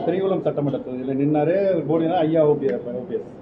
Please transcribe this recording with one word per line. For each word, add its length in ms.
பெரியகுளம் 360
சட்டமன்ற 380
தொகுதியில 380
நின்னாரு 720
போடினா 240
ஐயா 340
ஓ 60
பி 120
எஸ். 140